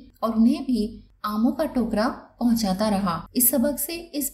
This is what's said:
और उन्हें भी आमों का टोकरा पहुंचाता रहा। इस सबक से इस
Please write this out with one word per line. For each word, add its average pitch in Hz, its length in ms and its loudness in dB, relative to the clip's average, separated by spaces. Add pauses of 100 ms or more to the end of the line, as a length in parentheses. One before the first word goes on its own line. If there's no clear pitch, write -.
(220)
और 220 120 0
उन्हें 254 300 4
भी 226 180 0 (440)
आमों 214 260 2
का 320 140 -2
टोकरा 226 420 0 (320)
पहुंचाता 220 480 2
रहा। 190 280 0 (200)
इस 247 140 2
सबक 285 280 0
से - 160 -6
इस 294 400 -8